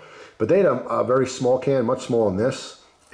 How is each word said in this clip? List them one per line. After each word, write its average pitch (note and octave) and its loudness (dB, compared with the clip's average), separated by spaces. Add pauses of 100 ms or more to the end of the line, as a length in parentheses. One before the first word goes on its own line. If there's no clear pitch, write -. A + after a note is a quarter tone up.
(360)
But G#2+ -2
they F3 4
had G3 4
a, B2+ 0
a A2+ -2
very B2+ 2
small B2+ 0
can, C3 0
much B2+ -4
smaller A#2 2
than F#2 -2
this, - -4 (320)